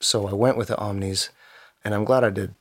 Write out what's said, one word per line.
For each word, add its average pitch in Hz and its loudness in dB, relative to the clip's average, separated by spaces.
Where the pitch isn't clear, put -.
So 101 0
I 98 -4
went 120 4
with 110 -4
the 113 -2
Omnis, 98 -4
and 104 -2
I'm 104 0
glad 127 4
I 110 4
did. 98 -4